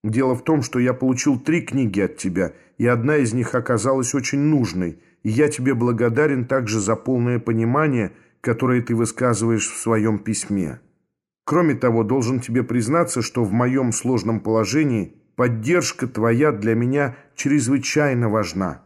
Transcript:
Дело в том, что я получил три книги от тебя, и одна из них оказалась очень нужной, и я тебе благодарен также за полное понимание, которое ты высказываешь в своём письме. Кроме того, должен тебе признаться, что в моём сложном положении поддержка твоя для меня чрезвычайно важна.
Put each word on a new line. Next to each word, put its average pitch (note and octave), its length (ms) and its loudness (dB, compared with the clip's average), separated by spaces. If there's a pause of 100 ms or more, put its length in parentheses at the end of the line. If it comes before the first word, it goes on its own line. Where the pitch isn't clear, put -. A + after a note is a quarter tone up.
Дело B2 320 0
в B2+ 100 -8
том, D#3 180 2
что B2 160 -4
я B2+ 140 2
получил C3 480 0
три D#3+ 220 0
книги G#2+ 380 -2
от - 180 -2
тебя, F2+ 340 -2 (260)
и A#2 80 2
одна B2 300 2
из A#2+ 160 2
них A#2+ 220 -2
оказалась B2 600 0
очень C#3 240 -2
нужной, G#2 640 0 (200)
и G#2+ 80 -2
я C#3+ 180 4
тебе C3 260 -2
благодарен A#2+ 720 0
также A2 340 0
за G#2 140 0
полное A#2+ 440 0
понимание, A#2+ 760 0 (280)
которое B2 420 0
ты A#2+ 120 -4
высказываешь A2+ 720 0
в - 140 -10
своём A2 380 0
письме. G2+ 600 -4 (680)
Кроме D#3 280 2
того, A#2 300 2
должен B2 360 0
тебе A#2+ 220 -2
признаться, B2+ 600 0
что - 220 -2
в F#2+ 80 -2
моём B2 400 0
сложном A2+ 480 -2
положении A2 760 0 (220)
поддержка B2 720 0
твоя A#2+ 460 2
для A2+ 220 0
меня B2+ 420 0 (180)
чрезвычайно C3+ 960 0
важна. F#2 580 -2